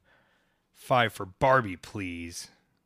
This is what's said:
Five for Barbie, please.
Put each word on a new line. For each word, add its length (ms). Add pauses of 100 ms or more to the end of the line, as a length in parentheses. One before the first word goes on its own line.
(720)
Five 400
for 120
Barbie, 520
please. 720 (360)